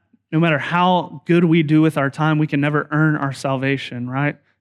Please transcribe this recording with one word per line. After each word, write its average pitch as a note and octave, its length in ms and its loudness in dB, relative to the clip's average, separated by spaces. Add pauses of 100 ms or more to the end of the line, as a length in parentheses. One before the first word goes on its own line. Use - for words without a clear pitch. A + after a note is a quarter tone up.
(300)
no D#3+ 80 0
matter D#3+ 200 2
how F3 680 0
good E3+ 180 4
we E3 200 4
do D#3 180 4
with D#3 160 0
our C#3 100 0
time, D#3 300 0
we D3+ 80 0
can D3 140 -2
never D3 320 -2
earn D#3 240 2
our C#3 160 -4
salvation, C3+ 760 -4
right? C#3 280 -4 (240)